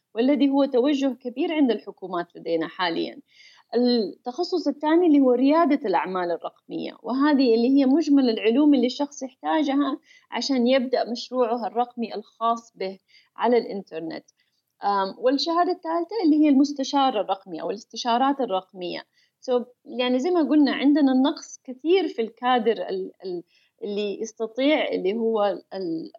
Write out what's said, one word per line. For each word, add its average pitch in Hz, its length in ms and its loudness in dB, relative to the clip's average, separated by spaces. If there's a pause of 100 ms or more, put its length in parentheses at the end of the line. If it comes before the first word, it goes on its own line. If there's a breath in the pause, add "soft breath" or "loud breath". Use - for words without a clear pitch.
(140)
والذي 262 340 2
هو 277 160 2
توجه 269 560 0
كبير 285 320 -4
عند 294 180 4
الحكومات 185 680 -8
لدينا 165 320 -4
حاليا. 170 520 -6 (540 soft breath)
التخصص 247 920 -2
الثاني 320 380 0
اللي 285 140 6
هو 254 120 4
ريادة 285 560 2
الأعمال 185 420 -2
الرقمية، - 720 -10
وهذه 262 520 2
اللي 233 140 2
هي 269 180 4
مجمل 277 440 4
العلوم 233 440 4
اللي 247 120 2
الشخص 285 360 -6
يحتاجها 285 760 -2 (320 soft breath)
عشان 240 360 0
يبدأ 254 440 0
مشروعه 240 560 -4
الرقمي 233 480 -6
الخاص 226 640 -6
به 190 220 -8 (380 soft breath)
على 233 220 2
الإنترنت. 165 640 -8 (600)
آم، 202 340 -2
والشهادة 330 540 0
الثالثة 339 520 -6
اللي 302 200 4
هي 302 40 6
المستشارة 269 720 2
الرقمية 185 420 -6
أو 175 80 -6
الاستشارات 240 720 -2
الرقمية. 185 600 -6 (500)
So، 247 140 0 (200)
يعني 247 340 -2
زي 311 120 -2
ما 349 120 2
قلنا 285 300 4
عندنا 269 400 4
النقص 277 520 0
كثير 311 440 0
في 233 140 -6
الكادر 233 500 0
ال-، 190 400 -6 (120)
ال-، 175 180 -8 (400)
اللي 208 380 -6
يستطيع 226 680 -2
اللي 185 260 -2
هو 220 440 0 (160)
ال-، 175 440 -8